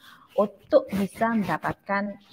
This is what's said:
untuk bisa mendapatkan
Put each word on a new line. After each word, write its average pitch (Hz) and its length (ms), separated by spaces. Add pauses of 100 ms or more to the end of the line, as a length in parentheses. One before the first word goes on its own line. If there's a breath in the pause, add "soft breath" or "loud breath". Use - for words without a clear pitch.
(380 loud breath)
untuk - 560
bisa 202 400
mendapatkan 196 880 (120)